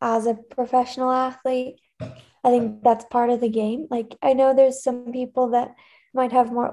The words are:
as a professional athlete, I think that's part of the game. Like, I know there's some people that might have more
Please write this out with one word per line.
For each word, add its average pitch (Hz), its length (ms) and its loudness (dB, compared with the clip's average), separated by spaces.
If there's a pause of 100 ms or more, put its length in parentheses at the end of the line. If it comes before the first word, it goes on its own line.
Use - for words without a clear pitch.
as 226 260 0
a 233 80 0
professional 254 760 -2
athlete, 254 680 -4 (200)
I - 500 -4
think 233 320 0
that's 226 240 2
part 240 240 0
of 240 100 0
the 240 100 -2
game. 226 400 -4
Like, 233 320 -8
I 269 100 2
know 262 220 4
there's 262 280 4
some 247 300 -6
people 254 380 -2
that 240 240 -2 (400)
might 254 180 0
have 240 200 2
more 240 200 -2